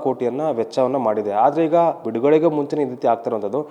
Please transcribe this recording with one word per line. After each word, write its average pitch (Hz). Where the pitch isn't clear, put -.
ಕೋಟಿಯನ್ನ 127
ವೆಚ್ಚವನ್ನ 127
ಮಾಡಿದೆ. 107
ಆದ್ರೆ 151
ಈಗ 156
ಬಿಡುಗಡೆಗೆ 143
ಮುಂಚೆನೇ 147
ಈ 127
ರೀತಿ 123
ಆಗ್ತಿರುವಂಥದ್ದು, 113